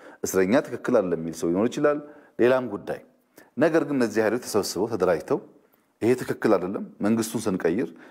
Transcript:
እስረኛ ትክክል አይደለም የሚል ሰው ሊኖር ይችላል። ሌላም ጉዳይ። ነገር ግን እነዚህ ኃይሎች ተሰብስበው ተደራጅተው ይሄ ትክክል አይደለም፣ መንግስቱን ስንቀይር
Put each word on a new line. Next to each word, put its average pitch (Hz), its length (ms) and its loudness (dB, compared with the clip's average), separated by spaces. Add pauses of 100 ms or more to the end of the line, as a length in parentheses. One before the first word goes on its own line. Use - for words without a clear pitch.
(220)
እስረኛ 95 400 2
ትክክል 123 320 -4
አይደለም 90 240 2
የሚል 82 180 -8
ሰው 87 120 -4
ሊኖር 95 180 2
ይችላል። 147 340 0 (380)
ሌላም 127 300 4
ጉዳይ። - 320 -8 (560)
ነገር 156 260 2
ግን 143 140 -2
እነዚህ 113 240 0
ኃይሎች 110 220 0
ተሰብስበው 101 460 -2
ተደራጅተው 92 500 0 (640)
ይሄ 110 120 4
ትክክል 123 380 -2
አይደለም፣ 95 320 0 (140)
መንግስቱን 113 420 0
ስንቀይር 101 480 0 (220)